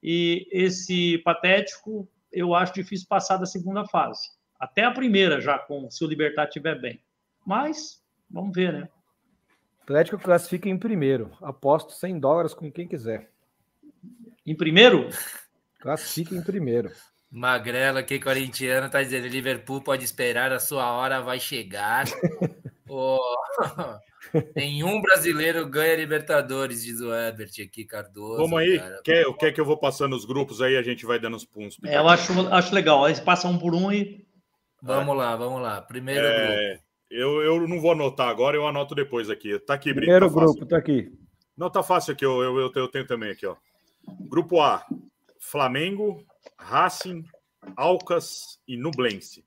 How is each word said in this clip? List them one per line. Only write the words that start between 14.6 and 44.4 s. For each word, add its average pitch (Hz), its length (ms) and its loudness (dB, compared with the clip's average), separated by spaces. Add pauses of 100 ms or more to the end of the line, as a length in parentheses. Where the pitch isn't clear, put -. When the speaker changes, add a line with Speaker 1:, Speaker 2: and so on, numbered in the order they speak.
Speaker 2:
Classifica 156 520 -6
em 175 80 -6
primeiro. 139 480 -2 (420)
Speaker 3:
Magrela, 123 680 0
que 135 180 -4
corintiano, 131 680 -2
tá 139 140 2
dizendo, 127 240 -4
"Liverpool 131 560 -4
pode 135 200 -2
esperar, 123 480 0
a 131 80 -2
sua 127 340 -2
hora 131 280 -2
vai 127 180 -6
chegar." 110 680 -4
Speaker 2:
<laughs> - 680 -4 (160)
Speaker 3:
Ô, 131 300 0 (380)
<laughs> 143 460 -6 (520)
"Nenhum 151 440 -2
brasileiro 165 680 2
ganha 151 280 2
Libertadores", 139 880 -2
diz 117 160 -10
o 120 140 -6
Herbert 110 380 -6 (120)
aqui, 107 220 -16
Cardoso, 104 560 -10
Speaker 4:
Vamos 165 180 2
aí, 170 200 4
Speaker 3:
cara. 92 240 -14
Speaker 4:
quer, 160 220 6 (120)
quer 156 140 2
que 151 100 -2
eu 147 40 2
vou 151 120 2
passando 139 380 -2
os 107 100 -8
grupos 127 340 -4
aí, 131 160 4
a 127 60 2
gente 117 240 -6
vai 117 140 0
dando 113 160 -6
uns, 104 200 -14
uns 104 300 -14
Speaker 1:
É, 147 120 0
eu 156 120 6
acho, 175 240 6 (180)
acho 180 220 4
legal. 151 320 6
Aí 160 100 4
você - 60 -10
passa 180 260 2
um 175 120 2
por 165 160 0
um 190 160 0
e 202 340 -4 (560)
Speaker 3:
Vamos 139 340 0
lá, 123 200 0
vamos 123 260 -6
lá. 107 220 -6
Primeiro 127 420 -2
Speaker 4:
É, 107 440 2
Speaker 3:
grupo. 95 140 -12 (280)
Speaker 4:
eu, 139 320 0
eu 165 240 2
não 175 120 -4
vou 160 120 4
anotar 135 380 0
agora, 127 280 2
eu 147 80 -2
anoto 143 300 -4
depois 120 340 -4
aqui. 101 300 -4
Tá 139 160 -2
aqui, 139 180 -4
Brito, 139 120 -2
Speaker 2:
Primeiro 185 240 10
Speaker 4:
tá 151 40 -6
fácil. 160 220 6
Speaker 2:
grupo, 147 100 -12
tá 165 120 0
aqui. 139 340 0 (440)
Speaker 4:
Não, 170 140 -4
tá 180 140 0
fácil 175 300 0
aqui, 139 120 -4
eu, 127 160 2
eu, 127 180 0
eu 127 120 0
tenho, 131 140 -2
eu 127 40 -6
tenho 131 160 -6
também 113 240 -6
aqui, 98 160 -10
ó. 90 100 -6 (680)
Grupo 165 400 0